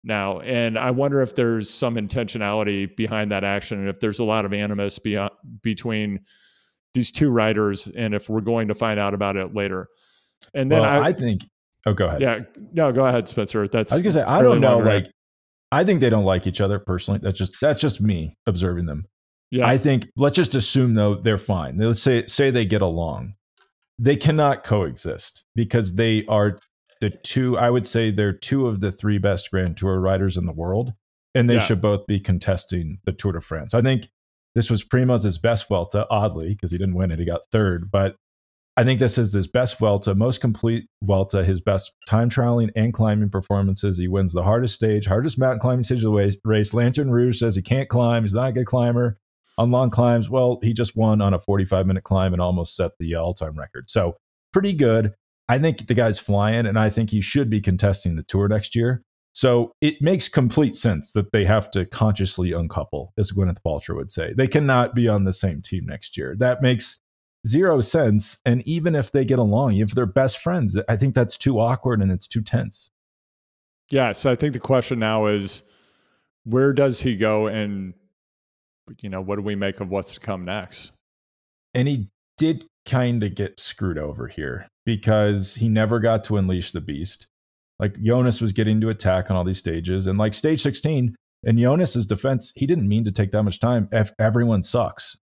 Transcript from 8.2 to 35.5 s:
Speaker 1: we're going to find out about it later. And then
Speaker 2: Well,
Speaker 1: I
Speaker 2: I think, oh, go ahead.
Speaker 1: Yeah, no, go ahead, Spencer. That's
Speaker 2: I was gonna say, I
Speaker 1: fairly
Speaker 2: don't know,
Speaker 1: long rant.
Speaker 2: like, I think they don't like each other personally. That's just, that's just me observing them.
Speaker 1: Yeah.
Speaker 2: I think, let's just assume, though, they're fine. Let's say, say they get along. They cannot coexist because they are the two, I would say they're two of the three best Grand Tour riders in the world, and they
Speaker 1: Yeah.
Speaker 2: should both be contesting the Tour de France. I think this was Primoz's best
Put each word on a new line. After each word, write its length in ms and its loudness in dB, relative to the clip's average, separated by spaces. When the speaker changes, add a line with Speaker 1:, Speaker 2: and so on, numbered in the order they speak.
Speaker 1:
we're 140 -2
going 260 -2
to 60 -2
find 260 -2
out 140 0
about 220 -2
it 180 -6
later. 340 -4
And 160 -2
then 120 4
Speaker 2:
Well, 200 2
Speaker 1:
I 60 2
Speaker 2:
I 40 0
think, 300 -2
oh, 80 2
go 120 0
ahead. 140 -2
Speaker 1:
Yeah, 200 0
no, 200 2
go 140 4
ahead, 220 2
Spencer. 380 -2
That's 260 0
Speaker 2:
I 40 2
was 60 2
gonna 100 2
say, 100 2
I 180 2
Speaker 1:
fairly 160 6
Speaker 2:
don't 40 4
know, 180 6
Speaker 1:
long 80 2
rant. 200 2
Speaker 2:
like, 60 -20
I 140 2
think 180 4
they 80 4
don't 160 2
like 200 2
each 140 -4
other 180 0
personally. 440 -4
That's 160 -2
just, 240 -4
that's 180 2
just 220 -2
me 340 -2
observing 400 -2
them. 200 -8
Speaker 1:
Yeah. 160 0
Speaker 2:
I 120 4
think, 380 0
let's 200 2
just 180 0
assume, 400 2
though, 200 2
they're 240 0
fine. 400 -4
Let's 240 2
say, 240 2
say 240 0
they 160 0
get 160 0
along. 520 -4
They 180 4
cannot 480 2
coexist 800 -4
because 400 0
they 320 2
are 320 2
the 100 0
two, 460 -2
I 140 2
would 160 0
say 240 0
they're 220 0
two 340 -2
of 140 -2
the 120 -2
three 260 -2
best 320 -2
Grand 280 -2
Tour 220 0
riders 360 0
in 100 -2
the 60 -4
world, 400 -4
and 140 4
they 60 6
Speaker 1:
Yeah. 60 4
Speaker 2:
should 200 0
both 260 0
be 140 0
contesting 840 -2
the 80 -2
Tour 200 -4
de 80 -6
France. 320 -10
I 100 2
think 260 0
this 160 0
was 140 0
Primoz's 540 2
best 300 0